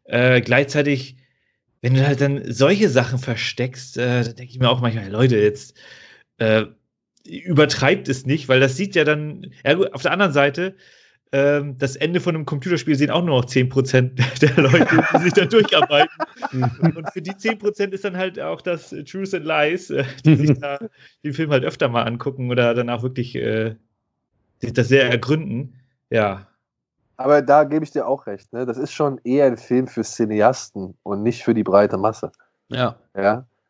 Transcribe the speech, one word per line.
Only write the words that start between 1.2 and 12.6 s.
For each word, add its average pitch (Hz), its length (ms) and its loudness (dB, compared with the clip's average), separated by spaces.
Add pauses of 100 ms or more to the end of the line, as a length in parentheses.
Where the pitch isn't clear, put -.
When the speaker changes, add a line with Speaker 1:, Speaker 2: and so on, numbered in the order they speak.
Speaker 1:
wenn 123 120 0
du 131 120 4
halt 143 160 0
dann 139 200 0 (100)
solche 170 380 4
Sachen 127 300 0
versteckst, - 800 -6
äh, 123 260 0
dann 117 120 -6
denk 123 140 -18
ich 127 100 -18
mir 127 100 4
auch 123 120 2
manchmal: 110 280 -4
"Leute, 117 280 4
jetzt, 104 400 0 (640)
äh, 110 260 2 (600)
übertreibt 160 840 0
es 139 160 -4
nicht", 139 240 -4
weil 127 100 6
das 131 180 2
sieht 196 180 -4
ja 160 80 4
dann, 151 480 -4 (140)
ja 139 100 2
gut, 185 180 -4
auf 135 80 -12
der 170 100 -2
anderen 180 220 0
Seite, 143 420 -2 (580)
ähm, 143 440 0
das 131 180 -4
Ende 165 240 -2
von 165 160 -4
einem 156 100 -6
Computerspiel 151 500 -2